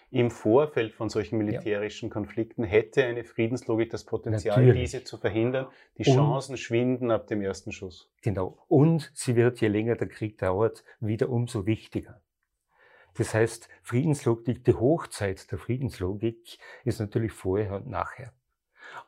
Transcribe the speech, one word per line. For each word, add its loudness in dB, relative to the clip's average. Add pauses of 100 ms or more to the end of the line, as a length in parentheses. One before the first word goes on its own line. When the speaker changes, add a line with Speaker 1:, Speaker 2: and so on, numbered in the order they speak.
(120)
Speaker 1:
im 2
Vorfeld 2
von -6
solchen -2
Speaker 2:
Ja. 0
Speaker 1:
militärischen -4
Konflikten -6
hätte 2
eine -4
Friedenslogik -2
das -8
Potenzial, -2
Speaker 2:
Natürlich. 6
Speaker 1:
diese -8
zu -14
verhindern? 0 (320)
Die -2
Speaker 2:
Und 8
Speaker 1:
Chancen 2
schwinden 0
ab 0
dem -4
ersten -6
Schuss. -14 (100)
Speaker 2:
Genau. -4
Und 4
sie -2
wird, 4
je 4
länger 0
der -4
Krieg -8
dauert, 0 (160)
wieder -2
umso -4
wichtiger. -6 (960)
Das -2
heißt, 0 (140)
Friedenslogik, -2
die 6
Hochzeit -2
der -6
Friedenslogik -6 (240)
ist -4
natürlich -2
vorher -4
und -12
nachher. -8 (760)